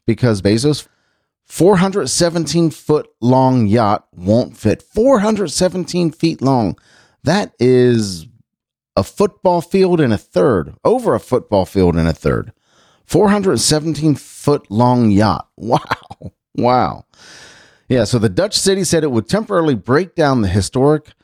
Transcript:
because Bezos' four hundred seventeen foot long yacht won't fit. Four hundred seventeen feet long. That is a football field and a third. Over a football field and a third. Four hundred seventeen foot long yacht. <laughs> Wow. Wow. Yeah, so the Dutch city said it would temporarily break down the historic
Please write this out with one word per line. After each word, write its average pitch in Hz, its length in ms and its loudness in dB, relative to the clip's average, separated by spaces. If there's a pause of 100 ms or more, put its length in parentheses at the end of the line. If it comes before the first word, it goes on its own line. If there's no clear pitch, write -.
because 110 360 0
Bezos' 120 440 -2 (580)
four 185 340 2
hundred 190 280 -2
seventeen 165 640 -2
foot - 380 -4 (120)
long 127 460 2
yacht 104 480 0
won't 101 420 -2
fit. - 240 -2
Four 247 380 0
hundred 202 320 -2
seventeen 175 600 -2
feet - 280 -4
long. 120 380 0 (460)
That 185 340 -2
is 120 680 2 (720)
a 95 60 0
football 185 580 -2
field 180 400 0
and 123 120 2
a 95 60 -2
third. 107 560 -2 (100)
Over 208 300 0
a 107 60 -2
football 104 460 -2
field 90 300 0
and 82 120 0
a 80 40 0
third. 62 400 -4 (520)
Four 202 240 2
hundred 190 300 0
seventeen 151 560 0
foot - 560 -4
long 120 400 2
yacht. 101 420 0
<laughs> - 40 -20
Wow. - 760 -8 (220)
Wow. 113 500 -2 (840)
Yeah, 123 160 0
so 120 140 -2
the 110 100 0
Dutch 170 280 -2
city 190 280 0
said 160 180 0
it 151 80 -2
would 117 180 -2
temporarily 185 460 0
break 139 400 -2
down 139 280 0
the 98 60 -2
historic 131 640 0 (120)